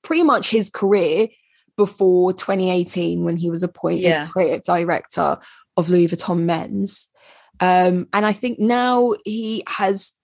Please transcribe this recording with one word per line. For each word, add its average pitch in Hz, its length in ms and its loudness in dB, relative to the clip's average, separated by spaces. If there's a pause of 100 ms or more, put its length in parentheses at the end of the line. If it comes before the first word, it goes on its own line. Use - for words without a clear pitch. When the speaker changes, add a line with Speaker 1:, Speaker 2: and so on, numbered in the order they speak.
Speaker 1:
pretty 330 220 0
much 269 260 2
his 214 180 0
career 196 600 2 (500)
before 185 560 2
twenty 185 360 -2
eighteen 175 540 -2
when 170 140 -2
he 170 120 -2
was 165 120 -4
appointed 175 400 -4
Speaker 2:
Yeah. 165 260 0
Speaker 1:
creative 170 340 -2
director 170 760 -2 (400)
of 165 100 -2
Louis 175 200 4
Vuitton 170 320 -4
Men's. 175 680 -4 (520)
Um, 180 520 2
and 208 140 0
I 214 60 0
think 240 260 -6
now 247 560 2 (100)
he 220 420 -6
has 196 460 -2 (120)